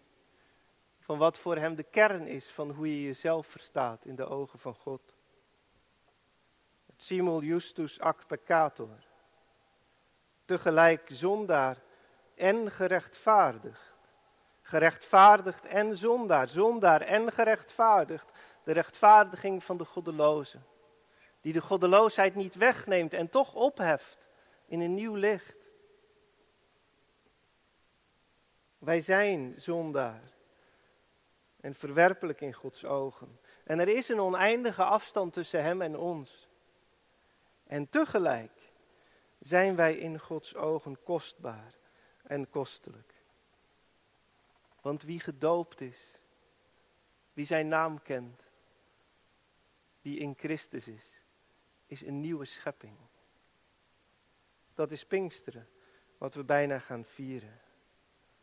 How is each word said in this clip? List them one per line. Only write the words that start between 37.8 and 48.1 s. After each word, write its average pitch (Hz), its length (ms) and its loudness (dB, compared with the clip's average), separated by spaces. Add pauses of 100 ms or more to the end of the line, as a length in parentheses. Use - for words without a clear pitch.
tegelijk 170 640 -2 (880)
zijn 180 360 0
wij 160 220 2
in 160 220 -10
Gods - 360 -12
ogen 151 480 -6
kostbaar 123 720 -10 (500)
en 143 260 -10
kostelijk. - 640 -12 (1700)
Want 143 220 -8
wie 165 160 -12
gedoopt 160 600 -4
is, 127 160 -16 (1400)
wie 147 120 -10
zijn 156 220 -2
naam 160 340 -4
kent, 123 380 -12 (1600)